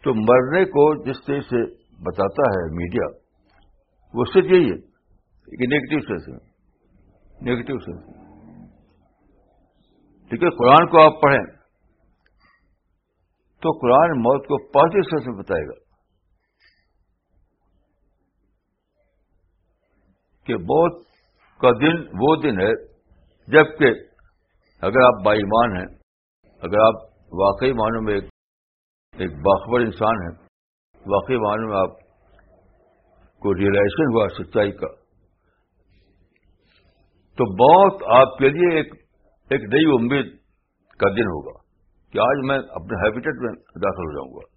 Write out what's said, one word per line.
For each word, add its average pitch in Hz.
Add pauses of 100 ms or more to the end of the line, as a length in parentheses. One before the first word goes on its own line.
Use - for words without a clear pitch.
تو 135
مرنے 127
کو 147 (200)
جس 135
طرح 143
سے 123 (420)
بتاتا 98
ہے 92 (100)
میڈیا، 87 (1080)
وہ 120 (100)
صرف 180
یہی 175
ہے 82 (720)
کہ -
نیگیٹو 139
سینس 80
میں، 64 (1000)
نیگیٹو 123
سینس 82
میں۔ - (2000)
ٹھیک 117
ہے، 180
قرآن 147
کو 170
آپ 151
پڑھیں 139 (2250)
تو 160
قرآن 143
موت 131
کو 143 (140)
پازیٹو 170
سینس 143
میں 117
بتائے 90
گا 62 (4000)
کہ 117
موت 147 (680)
کا 127 (100)
دن 165 (200)
وہ 135 (120)
دن 120
ہے 104 (760)
جبکہ 147 (840)
اگر -
آپ 123
با 107
ایمان 107
ہیں، 92 (720)
اگر 90
آپ 110 (380)
واقعی 98
معنوں 113
میں 107
ایک، 98 (920)
ایک 87
باخبر 98
انسان 110
ہیں، 82 (720)
واقعی 101
معنوں 110
میں 101
آپ 92 (1500)
کو 101
ریئلائزیشن 101
ہوا 110 (120)
سچائی 101
کا، - (2500)
تو 127 (100)
موت 175 (140)
آپ 131
کے 135
لیے 165
ایک، - (580)
ایک 135
نئی 131
امید 123 (760)
کا 101
دن 104
ہوگا 71 (540)
کہ -
آج 131
میں 135 (160)
اپنے 90 (100)
ہیبیٹیٹ 120
میں 117 (280)
داخل 90
ہو 78
جاؤں 67
گا 69 (120)